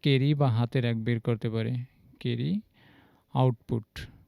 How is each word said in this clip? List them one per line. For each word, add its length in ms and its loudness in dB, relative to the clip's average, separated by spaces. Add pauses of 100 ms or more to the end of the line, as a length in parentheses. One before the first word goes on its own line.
ক্যারি 320 4
বা 160 2
হাতের 340 0
এক 200 -2
বের 160 0
করতে 300 -2
পারে, 240 -2 (440)
ক্যারি 420 -2 (720)
আউটপুট 760 -2 (220)